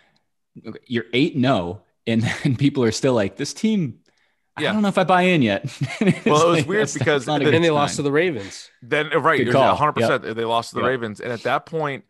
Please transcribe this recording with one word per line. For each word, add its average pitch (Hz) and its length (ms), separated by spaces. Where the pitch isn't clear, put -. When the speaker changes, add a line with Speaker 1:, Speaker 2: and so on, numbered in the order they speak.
Speaker 1:
Okay, 107 180
you're 117 280
eight 147 200
and 127 140
oh, 92 340
and 113 160
<laughs> - 220
then 131 140
people 139 260
are 110 80
still 131 220
like, 101 240
"This - 160
team, 196 460
I 151 60
Speaker 2:
Yeah. 143 100
Speaker 1:
don't 214 80
know 202 80
if 190 80
I 180 80
buy 180 160
in 180 200
yet." 101 220
<laughs> - 380
It's 190 240
Speaker 2:
Well, 151 220
it - 20
was 170 100
Speaker 1:
like, 135 80
Speaker 2:
weird 208 140
Speaker 1:
that's, 208 140
that's 143 40
Speaker 2:
because 135 280
Speaker 1:
not 151 100
a - 20
Speaker 2:
the 147 60
Speaker 1:
good 151 100
Speaker 3:
And 170 80
they 170 60
lost 143 260
Speaker 1:
sign. - 20
Speaker 3:
to 151 60
the 139 80
Ravens. 139 580
Speaker 2:
Then, 147 320
uh, 160 60
right, 147 180
Speaker 1:
Good 127 60
Speaker 2:
it 113 40
was 123 80
Speaker 1:
call. 127 160
Speaker 2:
a 92 40
hundred 147 180
percent. 120 320
Speaker 1:
Yep. 110 100
Speaker 2:
They 117 100
lost 113 260
to 120 40
the 123 60
Speaker 1:
Yep. 120 80
Speaker 2:
Ravens, 117 320
and 123 100
at 117 120
that 135 220
point, 151 440